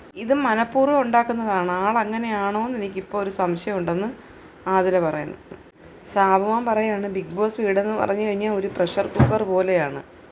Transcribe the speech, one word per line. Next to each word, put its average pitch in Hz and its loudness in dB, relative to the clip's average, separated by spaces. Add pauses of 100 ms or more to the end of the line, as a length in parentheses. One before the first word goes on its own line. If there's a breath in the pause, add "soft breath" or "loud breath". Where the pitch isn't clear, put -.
(140)
"ഇത് 226 0
മനഃപൂർവ്വം 269 2
ഉണ്ടാക്കുന്നതാണ്, 226 0
ആളങ്ങനെയാണോ 214 -2
എന്ന് 247 -6
എനിക്കിപ്പോൾ 196 -6
ഒരു 196 -4
സംശയമുണ്ടെന്ന്" 180 -2 (560 loud breath)
ആതിര 185 4
പറയുന്നു. 156 -2 (760)
സാബുമാൻ 202 2
പറയുകയാണ്, 214 0
ബിഗ് 185 -6
ബോസ് 214 -2
വീടെന്ന് 202 2
പറഞ്ഞു 208 0
കഴിഞ്ഞാൽ 214 -2
ഒരു 196 0
പ്രഷർ 196 -2
കുക്കർ - 2
പോലെയാണ്. 185 0 (300)